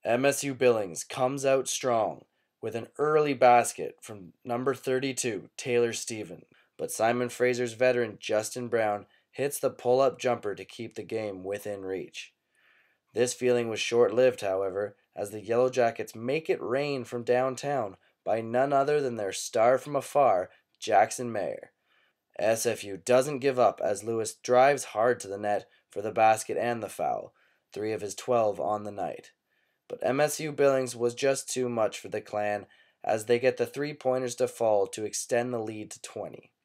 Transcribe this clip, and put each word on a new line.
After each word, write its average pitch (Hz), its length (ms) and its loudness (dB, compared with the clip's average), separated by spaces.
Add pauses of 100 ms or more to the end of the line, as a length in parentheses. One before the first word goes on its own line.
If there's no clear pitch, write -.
M 120 200 2
S 143 200 0
U 139 100 -4
Billings 110 480 2
comes 135 420 -4
out 135 220 2
strong 107 580 -2 (380)
with 113 140 -6
an 113 100 -6 (120)
early 151 360 2
basket 120 680 4
from 98 340 -16 (100)
number 127 300 -2
thirty-two, 127 800 -4
Taylor 120 360 0
Stephen, 107 520 -10 (340)
but 80 140 -6
Simon 120 380 0
Fraser's 123 420 0
veteran 120 480 2
Justin 110 480 -2
Brown 107 380 0 (260)
hits 143 260 -4
the 135 100 0
pull-up 127 500 2
jumper 113 360 -2
to 95 100 -12
keep - 300 -14
the 110 80 -10
game 101 420 -8
within 101 400 -6
reach. - 480 -8 (800)
This 120 220 2
feeling 120 340 0
was 107 100 -4
short-lived, 120 640 4
however, 98 560 -2 (180)
as 101 160 -6
the 107 120 -10
Yellow 117 260 2
Jackets 117 460 0
make 135 340 -4
it 185 140 -2
rain 131 420 -2
from 120 180 -8
downtown 127 760 0 (260)
by 110 160 0
none 123 320 2
other 143 260 4
than 127 180 -2
their 98 180 -4
star 120 420 4
from 143 180 -6
afar, 123 540 2 (320)
Jackson 113 500 2
Mayer. 87 420 -6 (680)
S 113 260 0
F 113 180 -2
U 101 140 -10
doesn't 127 440 2
give 127 180 0
up 113 260 4
as 95 180 -2
Lewis 113 300 -4
drives 127 520 4
hard 117 360 0
to 101 80 -12
the 98 80 -6
net 104 300 -2 (240)
for 101 100 -8
the 107 120 -4
basket 110 460 4
and 117 240 -2
the 98 60 -6
foul, 62 460 -4 (400)
three 107 180 -4
of 104 80 -4
his 101 140 -8
twelve 110 440 2
on 104 260 -2
the 104 60 -8
night. 95 420 -8 (540)
But - 140 -10
M 127 180 0
S 147 220 0
U 156 100 -6
Billings 135 460 2
was 120 180 0
just 135 380 -2
too 127 160 -2
much 110 300 0
for - 100 -14
the 104 140 -6
Clan 104 420 -4 (400)
as 107 220 -2
they 120 120 4
get 123 200 2
the 120 80 0
three-pointers 131 720 -4
to 123 120 0
fall 107 380 2
to 110 180 -8
extend 120 480 -2
the 117 80 -4
lead 107 300 -8
to - 100 -16
twenty. - 520 -12 (120)